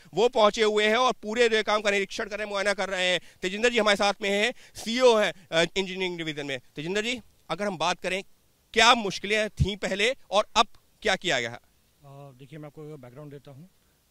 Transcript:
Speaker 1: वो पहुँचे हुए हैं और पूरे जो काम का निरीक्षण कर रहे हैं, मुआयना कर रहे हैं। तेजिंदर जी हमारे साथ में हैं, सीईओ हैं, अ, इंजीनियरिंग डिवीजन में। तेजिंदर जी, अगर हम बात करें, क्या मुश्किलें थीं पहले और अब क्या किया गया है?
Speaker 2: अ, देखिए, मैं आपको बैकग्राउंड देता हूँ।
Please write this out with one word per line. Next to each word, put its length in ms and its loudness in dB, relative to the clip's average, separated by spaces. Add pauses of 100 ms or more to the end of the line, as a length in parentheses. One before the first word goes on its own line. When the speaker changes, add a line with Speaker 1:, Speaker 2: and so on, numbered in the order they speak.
(140)
Speaker 1:
वो 160 2
पहुँचे 340 2
हुए 220 2
हैं 120 2
और 140 2
पूरे 380 0
जो 140 2
काम 180 0
का 100 0
निरीक्षण 320 -2
कर 140 -10
रहे 80 -6
हैं, 60 -10
मुआयना 220 0
कर 160 -4
रहे 160 -2
हैं। 140 2 (220)
तेजिंदर 280 0
जी 100 2
हमारे 180 4
साथ 240 2
में 80 -2
हैं, 240 0 (220)
सीईओ 400 4
हैं, 180 2 (180)
अ, 100 4 (160)
इंजीनियरिंग 400 -4
डिवीजन 280 -8
में। 140 -6 (160)
तेजिंदर 260 -4
जी, 200 -6 (280)
अगर 180 -4
हम 100 -4
बात 220 -2
करें, 240 -6 (500)
क्या 220 6
मुश्किलें 540 -2
थीं 280 -2
पहले 380 -2 (160)
और 240 2
अब 120 4 (340)
क्या 140 0
किया 240 -2
गया 100 -6
है? 60 -12
Speaker 2:
अ, 40 -16 (800)
देखिए, 220 -20
मैं 60 -16
आपको 320 -18
बैकग्राउंड 340 -20
देता 200 -20
हूँ। 180 -20 (420)